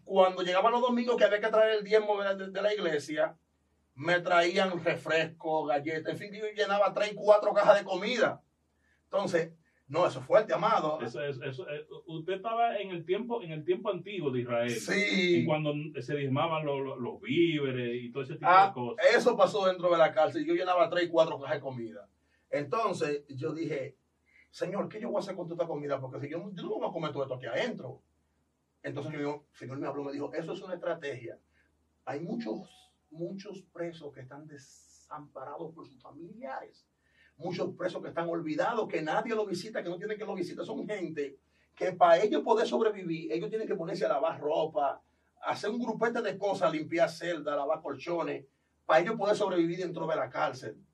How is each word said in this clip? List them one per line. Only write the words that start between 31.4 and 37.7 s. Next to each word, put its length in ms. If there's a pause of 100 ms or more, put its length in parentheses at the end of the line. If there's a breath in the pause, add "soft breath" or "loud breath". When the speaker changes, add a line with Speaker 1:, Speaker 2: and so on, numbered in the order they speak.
Speaker 1:
Hay 160
muchos, 720 (180)
muchos 520 (100)
presos 400
que 80
están 260
desamparados 1300
por 120
sus 140
familiares. 840 (500 soft breath)
Muchos 400